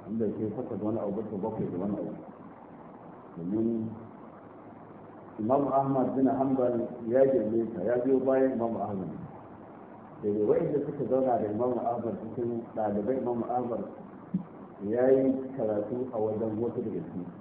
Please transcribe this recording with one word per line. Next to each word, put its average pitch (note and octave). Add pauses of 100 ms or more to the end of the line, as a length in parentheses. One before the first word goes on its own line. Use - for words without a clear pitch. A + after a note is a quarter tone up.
Inda A2
ke G#2
takwas A#2+
wani G#2+
abu, G2+
ko A2
bakwai G#2+
da F2
wani G2+
abu. - (1160)
Domin A2+ (1400)
Imam C3
Ahmad C3+
bin C3+
Hanbal A#2+ (140)
ya A#2
girme A2+
ta, F2+
ya A#2+
biyo C3+
bayan C3
Imam A2+
Ahmad. F#2+ (1040)
Sai G#2
dai G#2+
waɗanda D3
suka -
zauna B2+
da A2
Imam A#2
Ahmad A2+
cikin A#2
ɗalibai G#2+
Imam A#2+
Ahmad A#2 (960)
ya A2
yi C3+ (180)
karatu A2+
a A#2
wajen G#2+
wasu A#2
daga G2
ciki. F2 (160)